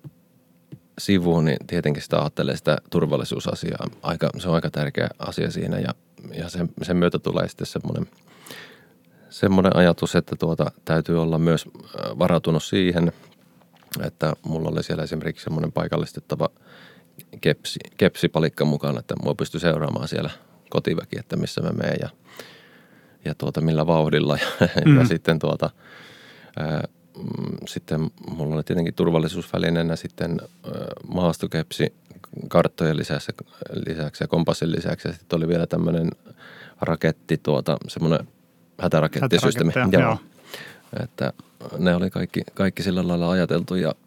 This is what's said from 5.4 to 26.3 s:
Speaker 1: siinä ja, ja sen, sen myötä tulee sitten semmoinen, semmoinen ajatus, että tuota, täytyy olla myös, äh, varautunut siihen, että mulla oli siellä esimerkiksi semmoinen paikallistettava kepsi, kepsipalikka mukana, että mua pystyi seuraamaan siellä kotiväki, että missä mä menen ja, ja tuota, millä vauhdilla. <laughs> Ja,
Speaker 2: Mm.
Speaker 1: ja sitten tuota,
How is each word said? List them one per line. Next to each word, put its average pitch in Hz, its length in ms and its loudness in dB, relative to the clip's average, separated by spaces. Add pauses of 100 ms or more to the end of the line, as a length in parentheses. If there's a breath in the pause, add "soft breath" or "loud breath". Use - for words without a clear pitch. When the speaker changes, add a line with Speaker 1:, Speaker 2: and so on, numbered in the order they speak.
Speaker 1:
siinä 87 280 -2
ja, - 100 -2 (440)
ja 82 160 -8
sen, 87 200 -4 (120)
sen 90 160 0
myötä 87 220 2
tulee 90 280 -2
sitten - 200 -8
semmoinen, - 400 -4 (1200 loud breath)
semmoinen 95 460 4
ajatus, 85 400 4
että 85 240 0
tuota, 82 320 0 (140)
täytyy 82 360 0
olla 82 180 0
myös, 82 260 2 (100)
äh, - 440 -10
varautunut 82 440 2
siihen, 87 480 2 (920 soft breath)
että 76 300 -2 (100)
mulla 80 260 -2
oli 82 140 -2
siellä 82 200 -4
esimerkiksi 80 400 -6
semmoinen 80 280 -4
paikallistettava 80 800 -2 (920 soft breath)
kepsi, - 380 -2 (180)
kepsipalikka 82 680 2
mukana, 71 340 0
että - 240 -8
mua 71 120 0
pystyi - 240 -4
seuraamaan 78 480 0
siellä 80 220 -4 (400 soft breath)
kotiväki, - 500 -2
että - 160 -8
missä - 260 -4
mä 82 80 -2
menen - 320 -2
ja, - 80 -8 (1160 soft breath)
ja 78 100 -4
tuota, 73 260 -4
millä 80 260 2
vauhdilla. 76 540 4
<laughs> - 40 -2 (140)
Ja, 87 80 6 (180)
Speaker 2:
Mm. 143 120 10
Speaker 1:
ja 127 100 6
sitten 82 320 2
tuota, 78 300 0 (880 soft breath)